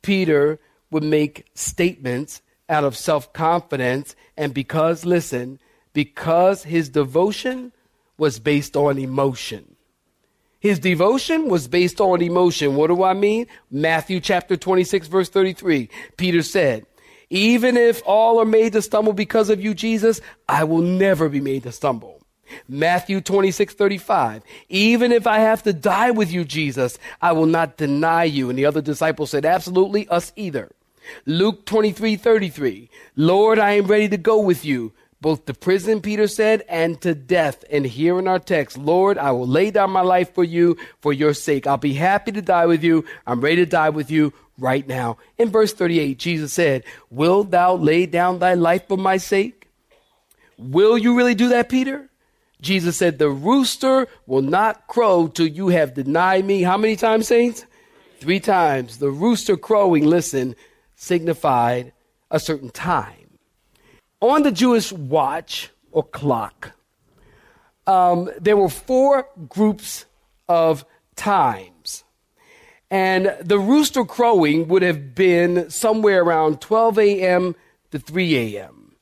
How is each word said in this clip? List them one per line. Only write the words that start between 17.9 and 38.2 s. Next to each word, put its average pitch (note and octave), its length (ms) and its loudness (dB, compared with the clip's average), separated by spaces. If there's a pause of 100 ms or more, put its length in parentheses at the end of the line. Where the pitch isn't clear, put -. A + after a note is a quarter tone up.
all A3+ 360 4
are A3 40 2
made A3 280 2
to G#3 100 0
stumble G#3+ 300 0
because G#3 380 0
of G3 120 0
you, G#3+ 100 -2
Jesus, A3 480 0 (280)
I D3+ 160 0
will E3 180 0
never F3+ 460 2
be C#3+ 120 -2
made C3+ 220 -6
to B2 100 -12
stumble." A2+ 460 -6 (500)
Matthew F3 520 -2
twenty-six G3 540 0
thirty-five. F3 680 -2 (260)
"Even A3+ 420 2
if A#3 160 2
I G#3+ 120 2
have A3 240 2
to G3+ 100 0
die G3 380 0
with G#3+ 200 0
you, F3 140 -4
Jesus, C#3 540 -4 (220)
I E3+ 120 2
will D#3+ 140 2
not E3 320 0
deny D#3+ 460 0
you." C#3 260 -2
And B2+ 80 -4
the C#3 80 2
other D3+ 160 0
disciples D3+ 480 -4
said, D3 160 -2
"Absolutely, F#3 640 0
us F3 280 -2
either." D#3 340 -8 (560)
Luke F3+ 380 -2
twenty-three G#3+ 520 0
thirty-three. D3 760 -2 (260)
"Lord, G3+ 420 4
I G#3 140 2
am G3+ 140 2
ready G#3+ 240 2
to G3+ 80 -2
go A3 200 2
with F3+ 280 0
you, A#2+ 260 -4 (260)
both D#3 280 -2
to C3 80 -10
prison," F#3+ 480 -2
Peter G#3 240 0
said, G#3+ 420 0
"and E3 320 -2
to E3+ 140 -2
death." D3+ 560 -2
And C#3+ 160 0
here D#3+ 320 0
in F#3+ 100 -2